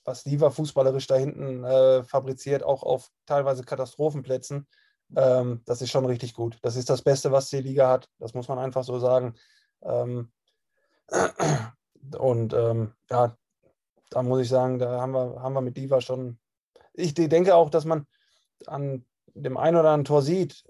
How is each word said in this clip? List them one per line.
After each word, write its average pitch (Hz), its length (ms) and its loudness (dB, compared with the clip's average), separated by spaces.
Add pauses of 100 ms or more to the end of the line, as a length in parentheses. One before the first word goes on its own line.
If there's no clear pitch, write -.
was 123 200 -10
Diva 143 260 2
fußballerisch 135 580 0
da 135 80 4
hinten, 131 480 -4
äh, 131 400 4
fabriziert, 135 580 -4
auch 135 220 0
auf - 240 -2 (180)
teilweise 135 380 0
Katastrophenplätzen, 135 1000 -6 (500)
ähm, 127 480 2
das 123 180 -4
ist 123 80 -6
schon 135 160 0
richtig 123 280 -4
gut. 117 280 -6
Das 120 140 -4
ist 127 140 -4
das 127 120 -2
Beste, 139 300 2
was 135 180 0
die 139 100 -4
Liga 135 280 2
hat. 127 200 0 (100)
Das 117 160 -12
muss 123 140 -8
man 131 100 -6
einfach 131 260 -4
so 123 140 -6
sagen. 123 360 2 (480)
Ähm, 123 480 -4 (800)
<clears throat> 143 1120 -4
und, 117 340 0
ähm, 113 400 0 (180)
ja, 120 260 0 (760)
da 127 120 -2
muss 127 180 0
ich 120 80 -2
sagen, 127 300 2
da 123 220 -2
haben 131 120 -4
wir, 123 300 -4
haben 135 120 -6
wir 135 60 -2
mit 123 160 -6
Diva 135 240 0
schon, 127 380 -8 (540)
ich 156 220 -4
de-, 165 140 2
denke 175 280 4
auch, 160 140 6
dass 160 140 0
man 156 220 -4 (600)
an 139 380 -8 (340)
dem 131 200 -6
einen 165 180 2
oder 156 140 6
anderen 147 160 4
Tor 147 160 4
sieht, 175 480 -2